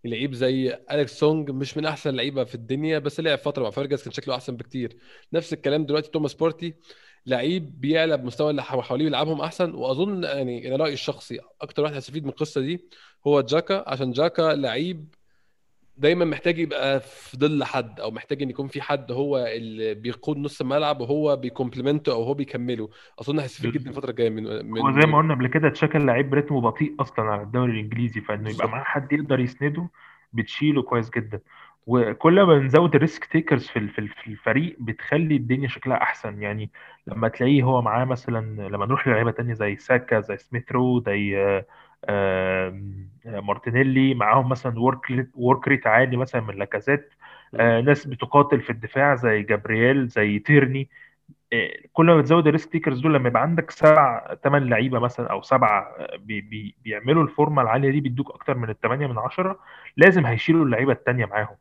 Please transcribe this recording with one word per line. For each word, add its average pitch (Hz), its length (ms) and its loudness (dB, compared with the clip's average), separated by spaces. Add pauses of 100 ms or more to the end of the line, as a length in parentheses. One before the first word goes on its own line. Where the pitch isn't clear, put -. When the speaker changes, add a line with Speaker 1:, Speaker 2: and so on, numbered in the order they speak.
Speaker 1:
لعيب 123 280 -6
زي 127 440 -2 (140)
أليكس 147 280 -4
سونج 151 320 0
مش 135 260 -6
من 156 80 -4
أحسن 147 300 -4
لعيبة 131 280 -4
في 120 120 -8
الدنيا، 143 440 -4
بس 143 200 -6
لعب 156 180 0
فترة 139 260 -4
مع 107 60 -2
فابريجاس 139 340 -4
كان 117 100 -14
شكله 135 220 -6
أحسن 123 220 -8
بكتير. 120 400 -10 (360)
نفس 165 200 -2
الكلام 147 320 -2
دلوقتي 151 260 -2
توماس 151 220 -2
بارتي 160 400 -4 (520)
لعيب 131 560 -4
بيعلى 160 360 2
بمستوى 127 340 -2
اللي 139 120 -4
حو-، 127 180 -4
حواليه 131 240 -2
بيلعبهم 147 360 -2
احسن. 165 320 -4
واظن، 170 500 -4
يعني، 127 440 -6
انا 131 80 -4
رايي 151 180 0
الشخصي - 460 -8 (220)
اكتر 151 220 -4
واحد 151 100 -2
هيستفيد 143 300 -10
من 135 60 -6
القصه 151 320 -4
دي 165 240 -6 (420)
هو 143 140 4
جاكا، 170 460 0
عشان 131 240 -4
جاكا 165 300 0
لعيب 151 720 -2 (840)
دايمًا 170 280 2
محتاج 160 340 -2
يبقى 139 400 0
في - 380 -16
ظل 147 260 2
حد، 117 360 -6
او 107 120 -6
محتاج 139 320 -8
ان 131 60 -4
يكون 139 180 -8
في 139 140 -10
حد 135 300 -4
هو 139 260 -2
اللي 110 560 -4
بيقود 120 440 -6
نص 143 240 -8
الملعب 143 400 -2
وهو 143 340 0
بيكمبلمنته 127 760 -4
او 113 120 -2
هو 131 100 -2
بيكمله. 123 560 -6 (300)
اظن 143 200 -4
هيستفيد 127 320 -6
جدًا 127 120 -4
Speaker 2:
بالظبط. 127 140 -12
Speaker 1:
الفتره 131 140 -8
الجايه 117 180 0
من، 110 420 -8
من 113 100 -4
Speaker 2:
هو 135 200 4
زي 156 60 8
ما 151 100 2
قلنا 156 160 2
قبل 127 140 -2
كده، 151 220 2
تشاكا 151 280 0
لعيب 135 360 0
رتمه 143 280 0
بطيء 117 380 -2
اصلًا 117 260 -4
على 104 160 -2
الدوري 120 300 -2
الانجليزي، 110 500 -4
فانه 104 200 -6
يبقى 107 100 -6
Speaker 1:
بالظبط. 98 180 -4
Speaker 2:
معاه - 140 -6
حد 143 300 -4
يقدر 143 260 0
يسنده 147 500 -4 (440)
بتشيله 139 480 0
كويس 117 280 -2
جدًا. 107 300 -6 (480)
وكل 123 540 4
ما 165 180 8
بنزود 151 360 4
الريسك 156 300 2
تيكرز 160 420 2
في - 120 -4
ال-، 104 100 -4
في - 100 -8
ال-، 104 100 -8
في - 180 -18
الفريق، 120 520 -2
بتخلي 147 560 -2
الدنيا 127 320 0
شكلها 127 300 -4
احسن. 104 440 -4
يعني، 104 280 -6 (380)
لما 110 200 -2
تلاقيه 127 360 2
هو 127 180 2
معاه 117 240 0
مثلًا، 110 600 -6
لما 101 180 -2
نروح 131 220 0
للعيبه 117 240 2
تانية 117 220 -4
زي 104 220 -2
ساكا، 120 440 0
زي 101 180 -6
سميث - 340 -10
رو، 123 300 2
زي، 101 360 0
آه، 98 280 2 (440)
آم، 95 1000 -2 (160)
آه، 107 140 -10
مارتينيلي، 131 720 2
معاهم 120 360 4
مثلًا 120 300 -4
ورك 127 320 0
ريت، 127 240 -2
ورك 127 320 2
ريت 135 200 2
عالي 123 300 2
مثلًا 123 240 -4
من 104 160 -8
لاكازيت، 110 520 -2 (440)
Speaker 1:
مم. - 80 0
Speaker 2:
آه، 117 200 4
ناس 143 260 2
بتقاتل 139 540 2
في - 80 -12
الدفاع 131 460 0
زي 113 260 2
جابرييل، 117 680 2
زي 104 320 0
تيرني. 135 500 4 (640)
آه، 110 180 -2 (220)
كل 165 120 6
ما 170 120 10
بتزود 151 300 6
الريسك 156 240 2
تيكرز 147 280 -2
دول، 156 140 2
لما 127 160 2
يبقى 120 120 0
عندك 160 300 -2
سبع، 151 600 4 (100)
تمن 139 260 2
لعيبه 120 300 2
مثلًا 120 280 -4
او 98 140 -4
سبعه، 110 560 2
آه، - 200 -10
بي-، 107 240 -8
بي-، 107 420 -14
بيعملوا 117 400 2
الفورمه 147 380 2
العاليه 127 300 2
دي، 147 100 2
بيدوك 131 300 -4
اكتر - 260 -4
من 113 120 -4
التمانية 127 380 -2
من 120 100 -6
عشرة، 185 420 -4 (380)
لازم 170 280 8
هيشيلوا 151 400 2
اللعيبه 127 260 2
التانية 123 340 0
معاهم. 104 360 -4